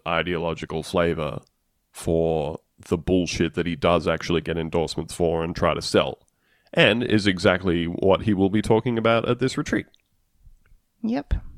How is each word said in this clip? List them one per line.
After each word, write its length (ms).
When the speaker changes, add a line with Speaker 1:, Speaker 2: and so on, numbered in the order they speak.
Speaker 1:
ideological 800
flavor 560
for 680
the 200
bullshit 560
that 120
he 100
does 320
actually 340
get 160
endorsements 560
for 300
and 120
try 180
to 80
sell, 380
and 280
is 240
exactly 600
what 380
he 100
will 160
be 120
talking 360
about 320
at 100
this 180
retreat. 280
Speaker 2:
Yep. 340